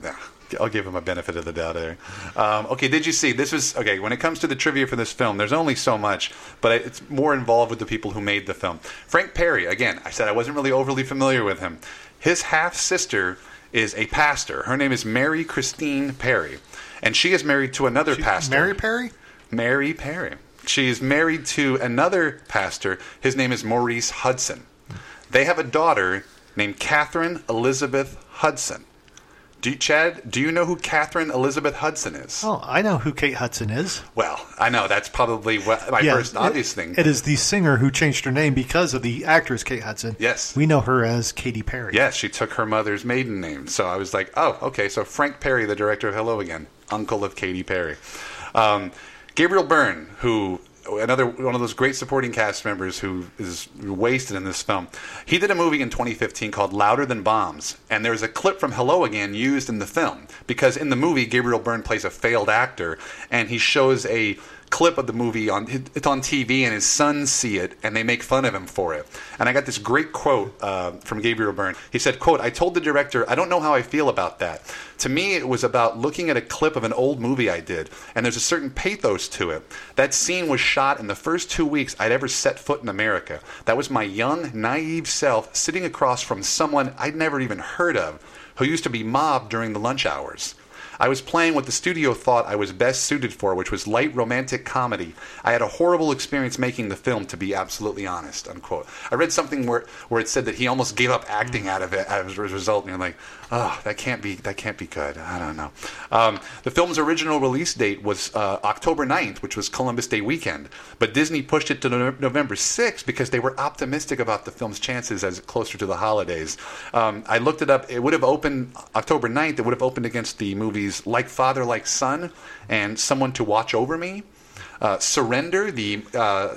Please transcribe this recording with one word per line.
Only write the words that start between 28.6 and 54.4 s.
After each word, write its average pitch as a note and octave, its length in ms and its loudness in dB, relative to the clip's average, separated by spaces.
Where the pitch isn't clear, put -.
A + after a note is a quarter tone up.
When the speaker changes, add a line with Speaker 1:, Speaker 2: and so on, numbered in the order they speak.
Speaker 1:
Do B2 120 0
you, C#3+ 40 -2
Chad, D#3 540 2
do A#2 100 -2
you D3+ 120 2
know E3+ 140 2
who F3 100 0
Catherine D#3 560 0
Elizabeth C#3 460 0
Hudson D3+ 360 -4
is? - 320 -10
Speaker 2:
Oh, G#3+ 180 0
I D#3+ 200 2
know G3 160 2
who C3+ 120 -2
Kate C#3 220 0
Hudson A#2+ 380 -4
is. D#3+ 320 -4
Speaker 1:
Well, E2+ 260 0
I A2+ 100 4
know. A2+ 180 2
That's G2+ 220 0
probably A2+ 480 2
what, G#2+ 320 0
my B2 120 4
Speaker 2:
Yeah, D3 120 6
Speaker 1:
first B2 220 0
Speaker 2:
it, - 20 -4
Speaker 1:
obvious C3+ 360 0
thing. F2 220 -6
Speaker 2:
it E3 120 4
is C3+ 160 2
the D3+ 140 2
singer D#3+ 400 4
who C3+ 120 6
changed C#3 360 2
her C3 60 0
name C#3+ 220 4
because C3+ 400 2
of B2+ 80 -2
the A#2+ 240 -4
actress D#3 380 2
Kate A#2+ 180 -4
Hudson. A2 380 -6
Speaker 1:
Yes. A2+ 360 -2
Speaker 2:
We D3 120 4
know D3+ 140 6
her B2 220 4
as A#2 280 0
Katy A#2 320 -4
Perry. A2 320 -2
Speaker 1:
Yes, B2+ 200 4
she G#2 140 -2
took - 240 -2
her A2+ 140 0
mother's G#2+ 360 0
maiden A#2+ 380 -2
name. D2+ 260 -8
So G2 200 0
I F2+ 80 0
was F#2+ 180 -4
like, F#2+ 240 -2
"Oh, D3+ 240 2
okay, A2 280 -2
so G#2 140 -2
Frank C#3+ 360 -2
Perry, B2+ 260 2
the G#2 100 0
director G#2 320 0
of G2+ 60 -2
Hello A2 260 -2
Again, E2 280 -8
uncle G#2 340 -2
of F#2+ 100 -6
Katy F#2 280 -4
Perry." F2 320 -2
Um, G#2 380 4
Gabriel F3 300 4
Byrne, A#2 440 2
who, G#2+ 420 0
another A#2 360 4
one A#2+ 280 -2
of B2 60 0
those A#2 140 -2
great C3 240 2
supporting C3 340 -2
cast G#2+ 320 0
members F#2+ 360 -4
who F#2 260 -4
is F2+ 380 -8
wasted G#2+ 640 0
in F#2+ 80 -6